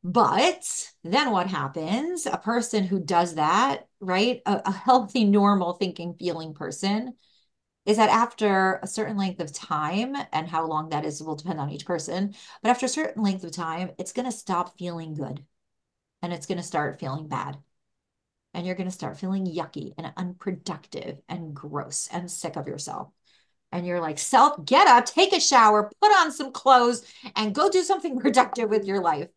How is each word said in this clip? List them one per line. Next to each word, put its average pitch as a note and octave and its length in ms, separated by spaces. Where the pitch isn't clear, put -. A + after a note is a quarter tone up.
But - 880
then B3 280
what F#3 160
happens? F#3 800
A - 100
person A3+ 480
who F#3 160
does E3+ 360
that, F3 520
right? G3+ 440
A, G3+ 220
a G3 60
healthy, A#3+ 520
normal G3+ 480
thinking, F3 420
feeling E3 380
person G3+ 640
is G#3+ 120
that A3 120
after G3 720
a F#3+ 60
certain A3 280
length F#3+ 240
of D3+ 120
time, F#3 640
and D#3+ 160
how E3 180
long D#3+ 220
that D3+ 160
is D3+ 180
will D#3 140
depend D#3 240
on C#3+ 100
each C#3+ 160
person, F3+ 480
but A3+ 100
after B3 160
a - 20
certain D4 340
length F#3+ 220
of D#3+ 80
time, F3 440
it's - 160
gonna B3 200
stop F3 440
feeling E3+ 380
good, D3 300
and F3 120
it's - 140
gonna E3+ 180
start D3 340
feeling D3+ 300
bad, C#3 280
and F3 120
you're F3+ 80
gonna F#3 160
start - 300
feeling F#3+ 260
yucky D#3+ 500
and - 200
unproductive - 1120
and E3 260
gross - 560
and F3 180
sick - 280
of C#3+ 100
yourself. - 460
And F3 160
you're F3+ 140
like, D#3+ 180
"Self, - 460
get E4+ 240
up, A#3+ 180
take F#4+ 260
a F4+ 60
shower, G#3+ 500
put G#4 80
on E4+ 220
some C4+ 180
clothes, A#3+ 540
and G#3+ 180
go D#4+ 160
do F#4 140
something D#4+ 360
<laughs> - 40
productive B3 440
with G#3 160
your G3 160
life." E3 360